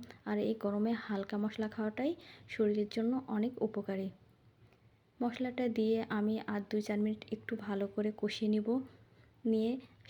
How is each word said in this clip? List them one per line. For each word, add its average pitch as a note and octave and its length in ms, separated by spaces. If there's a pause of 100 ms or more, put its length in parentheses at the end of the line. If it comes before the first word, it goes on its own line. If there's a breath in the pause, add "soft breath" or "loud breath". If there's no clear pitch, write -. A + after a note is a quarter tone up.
(260 loud breath)
আর G#3 120 (120)
এই A3 120
গরমে G#3 300 (140)
হালকা G3+ 320
মশলা G#3+ 320
খাওয়াটাই A3 420 (380 loud breath)
শরীরের G#3 400
জন্য A3+ 240 (140)
অনেক A3 340
উপকারী। G3 480 (1120)
মশলাটা B3 460 (120)
দিয়ে A3 200 (120)
আমি G#3+ 260 (120)
আর G#3 220
দুই G#3+ 140
চার G#3 200
মিনিট G#3+ 180 (140)
একটু - 180 (120)
ভালো G3+ 220
করে G#3 300
কষিয়ে G#3+ 360
নিব, G#3+ 140 (800 loud breath)
নিয়ে A3 260 (380 loud breath)